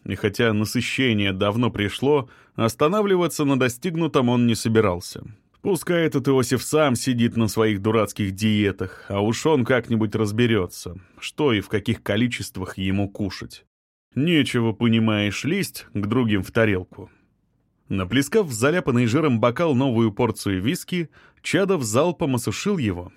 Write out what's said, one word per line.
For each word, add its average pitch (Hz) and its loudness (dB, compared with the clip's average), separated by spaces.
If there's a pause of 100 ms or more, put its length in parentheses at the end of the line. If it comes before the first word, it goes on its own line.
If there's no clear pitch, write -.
И 92 -6
хотя 107 0
насыщение 107 0
давно 104 0
пришло, 123 -2 (260)
останавливаться 170 0
на 139 2
достигнутом 147 0
он 120 4
не 117 4
собирался. 110 0 (400)
Пускай 175 0
этот 139 0
Иосиф 131 2
сам 147 2
сидит 117 0
на 113 2
своих 110 0
дурацких 107 0
диетах, 101 0
а 98 0
уж 110 0
он 143 2
как-нибудь 113 0
разберётся, 104 0 (220)
что - -2
и 104 2
в - -8
каких 107 -2
количествах 104 -4
ему 95 0
кушать. - -8 (480)
Нечего, 123 0
понимаешь, 110 2
лезть 170 -4
к 101 -4
другим 107 0
в - -14
тарелку. 98 -2 (800)
Наплескав 117 0
в 147 -8
заляпанный 123 2
жиром 131 2
бокал 123 2
новую 117 2
порцию 104 -2
виски, 165 -4 (320)
Чадов 185 0
залпом 131 0
осушил 117 -2
его 92 -4